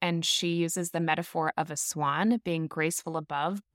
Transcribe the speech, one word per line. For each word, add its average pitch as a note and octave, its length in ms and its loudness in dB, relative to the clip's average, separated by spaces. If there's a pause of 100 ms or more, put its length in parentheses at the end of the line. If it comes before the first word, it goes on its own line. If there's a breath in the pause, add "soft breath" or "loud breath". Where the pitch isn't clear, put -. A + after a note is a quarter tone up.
and E3+ 220 2
she - 300 0
uses E3+ 380 0
the E3 100 0
metaphor D#3+ 560 0
of D#3+ 140 -2
a D3+ 40 -6
swan D#3+ 680 2
being E3 220 0
graceful D#3+ 500 -2
above D#3 440 -2 (140)